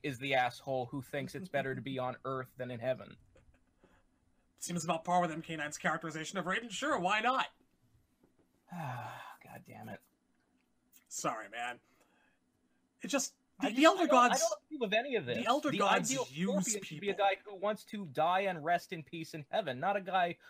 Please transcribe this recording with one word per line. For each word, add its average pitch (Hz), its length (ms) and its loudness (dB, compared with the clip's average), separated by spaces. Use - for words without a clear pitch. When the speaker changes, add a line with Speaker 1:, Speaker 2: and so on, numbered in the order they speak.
Speaker 1:
is 131 160 -6
the 135 160 0
asshole 123 560 0
who 139 100 -4
thinks 139 340 -6
it's 180 140 -8
better 135 260 0
to 127 60 -6
be 131 180 -6
on 127 240 -2
Earth 131 340 -4
than 123 140 -6
in 117 80 -8
heaven. 123 380 -4
Speaker 2:
Seems 170 240 -4
about 165 200 -2
par 180 180 4
with 160 100 2
M 156 100 -6
K 165 140 -8
nine's 151 220 -6
characterization 160 600 -4
of 165 80 -2
Raiden. 226 240 -2
Sure, 254 300 0
why 202 220 2
not? 240 260 2
Speaker 1:
<sighs> - 0 -
God 127 960 -10
damn 113 220 -14
it. 104 100 -12
Speaker 2:
Sorry, 110 380 -4
man. 120 260 -4
It - 60 -8
just, 262 260 -2
the, - 80 2
Speaker 1:
I - 40 0
Speaker 2:
the 254 100 2
Speaker 1:
just, 311 40 12
Speaker 2:
Elder 359 180 8
Speaker 1:
I - 20 4
don't, 269 120 6
I 247 120 10
Speaker 2:
Gods, 262 100 4
Speaker 1:
don't 679 120 4
approve 294 240 -10
of 185 60 -2
any 247 240 2
of 151 80 -2
Speaker 2:
the 120 80 -2
Speaker 1:
this. 226 120 -2
Speaker 2:
Elder 285 260 2
Speaker 1:
The 196 60 0
Speaker 2:
Gods 202 340 4
Speaker 1:
ideal - 200 -2
Speaker 2:
use 170 180 0
Speaker 1:
Scorpion 208 180 -2
should 156 180 -12
be 202 80 -2
a 190 40 0
Speaker 2:
people. 196 120 2
Speaker 1:
guy 190 100 4
who 202 120 -14
wants 202 280 -2
to 202 200 -8
die 160 360 2
and 180 220 -2
rest 175 300 0
in 160 100 -8
peace 160 300 -10
in 156 160 -8
heaven, 139 320 -2
not 196 160 2
a 196 40 -6
guy 175 360 0